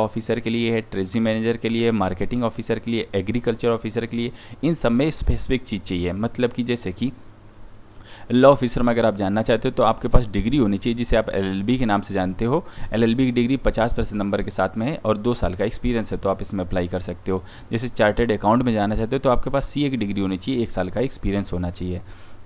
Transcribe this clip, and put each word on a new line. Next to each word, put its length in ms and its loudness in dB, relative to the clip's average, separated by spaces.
ऑफिसर 360 -2
के 100 -4
लिए 220 0
है, 80 0
ट्रेजरी 400 -4
मैनेजर 360 0
के 120 -2
लिए, 220 2
मार्केटिंग 540 0
ऑफिसर 340 -2
के 120 -6
लिए, 240 0
एग्रीकल्चर 540 0
ऑफिसर 380 -2
के 100 -6
लिए, 160 -4
इन 100 4
सब 180 2
में 180 4
स्पेसिफिक 520 0
चीज़ 200 -4
चाहिए। 300 -2
मतलब 300 -2
कि 200 0
जैसे 300 -4
कि 200 -2
लॉ 220 8
ऑफिसर 300 2
में 100 4
अगर 140 4
आप 100 2
जानना 260 0
चाहते 260 2
हो 60 -4
तो 80 2
आपके 260 2
पास 200 8
डिग्री 280 0
होनी 220 4
चाहिए, 180 -2
जिसे 200 2
आप 140 2
एलएलबी 480 0
के 60 2
नाम 160 2
से 140 -8
जानते 300 0
हो। 220 0
एलएलबी 320 2
की 60 2
डिग्री 260 2
पचास 360 2
परसेंट 260 -2
नंबर 240 0
के 80 -4
साथ 260 0
में 100 -2
है 180 -2
और 140 2
दो 160 0
साल 200 -2
का 100 0
एक्सपीरियंस 480 -2
है, 60 -4
तो 100 -2
आप 140 0
इसमें 220 -4
अप्लाई 240 0
कर 120 -2
सकते 320 -6
हो। 120 -2
जैसे 160 -2
चार्टर्ड 440 2
अकाउंट 300 4
में 100 2
जाना 240 0
चाहते 200 0
हो 40 0
तो 100 2
आपके 200 2
पास 140 0
सीए 260 -2
की 60 -2
डिग्री 240 -2
होनी 160 0
चाहिए, 260 -2
एक 80 -2
साल 200 -2
का 100 -2
एक्सपीरियंस 520 -2
होना 180 -2
चाहिए। 300 -6